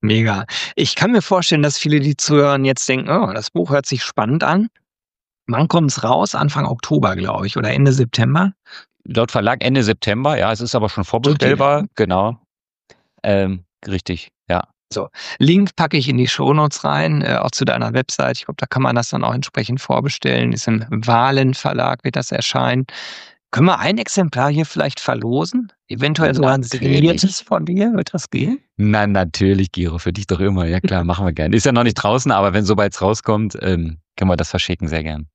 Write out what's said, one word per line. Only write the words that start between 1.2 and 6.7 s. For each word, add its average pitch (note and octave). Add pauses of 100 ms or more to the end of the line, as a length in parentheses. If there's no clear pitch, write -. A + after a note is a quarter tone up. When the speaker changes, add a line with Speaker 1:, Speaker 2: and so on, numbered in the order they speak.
Speaker 1:
vorstellen, E3+
dass D3
viele, D3+
die C#3
zuhören, C#3+
jetzt C3+
denken, C3
"Oh, F3+
das G#2
Buch E3+
hört C#3+
sich B2+
spannend C3
an." F#3 (800)
Wann A#2+
kommt's D#3+
raus? D3+
Anfang D3
Oktober, B2+